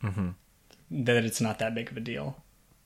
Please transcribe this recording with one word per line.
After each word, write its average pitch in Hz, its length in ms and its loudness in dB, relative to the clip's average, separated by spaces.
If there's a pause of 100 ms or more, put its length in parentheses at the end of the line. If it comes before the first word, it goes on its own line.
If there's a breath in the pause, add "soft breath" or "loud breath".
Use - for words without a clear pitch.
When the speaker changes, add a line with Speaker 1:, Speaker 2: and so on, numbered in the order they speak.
Speaker 1:
Mm-hmm. 101 1000 -4
Speaker 2:
That 120 200 6
it's 110 160 -2
not 110 200 0
that 113 140 0
big 117 160 -6
of 135 60 -12
a 117 40 -4
deal. 135 360 -6 (500)